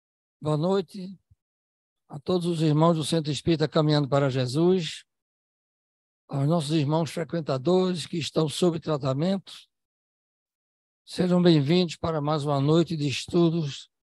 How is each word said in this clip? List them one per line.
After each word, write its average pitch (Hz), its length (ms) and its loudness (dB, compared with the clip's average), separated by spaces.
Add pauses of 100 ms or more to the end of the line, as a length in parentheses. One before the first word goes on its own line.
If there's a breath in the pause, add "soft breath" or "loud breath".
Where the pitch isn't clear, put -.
(420)
Boa 151 160 0
noite 185 600 -4 (920)
a 147 100 -14
todos 175 280 -2
os 165 160 0
irmãos 160 320 4
do 156 80 -2
Centro 156 280 -2
Espírita 156 360 0
Caminhando 151 420 2
para 139 180 2
Jesus, 151 800 0 (1200)
aos 139 200 -2
nossos 156 240 0
irmãos 156 400 0
frequentadores 170 960 -2
que 180 100 -8
estão 156 320 -2
sob 165 300 0
tratamento. 151 760 -4 (1500)
Sejam 180 340 0
bem-vindos 170 560 4
para 160 240 -4
mais 147 240 -2
uma 143 160 0
noite 156 380 2
de 147 100 -2
estudos 160 800 -2 (220)